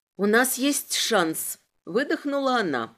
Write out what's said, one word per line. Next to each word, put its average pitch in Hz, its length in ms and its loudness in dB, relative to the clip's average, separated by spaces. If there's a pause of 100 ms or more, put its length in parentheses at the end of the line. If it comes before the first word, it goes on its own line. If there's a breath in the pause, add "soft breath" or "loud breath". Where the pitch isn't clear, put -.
(160)
«У 190 100 -2
нас 240 320 2
есть 277 360 -2
шанс», 170 680 0 (260)
выдохнула 277 720 0
она 135 400 -2